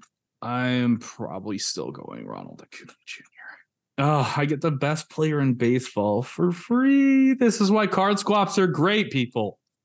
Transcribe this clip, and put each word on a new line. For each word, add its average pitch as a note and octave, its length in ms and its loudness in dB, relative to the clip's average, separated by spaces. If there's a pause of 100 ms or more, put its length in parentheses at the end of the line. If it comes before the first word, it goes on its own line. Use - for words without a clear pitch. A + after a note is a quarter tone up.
(420)
I'm B2 560 0
probably G2+ 600 -10
still - 320 -6
going G#1+ 360 -14
Ronald G1+ 360 -16
Acuna - 300 -20 (140)
Junior. - 240 -16 (680)
Oh, C#3+ 400 2
I D3 80 0
get D3 160 -2
the E3 100 0
best C#3+ 380 -2
player D#3 320 -2
in C3 140 2
baseball A#2+ 680 0
for F3 300 -2
free. C4+ 800 4
This A#3+ 260 2
is G3 100 4
why G#3+ 160 4
card G3 320 2
swaps G3+ 400 0
are F#3+ 80 4
great, F3+ 440 0
people. A#2 480 -4 (260)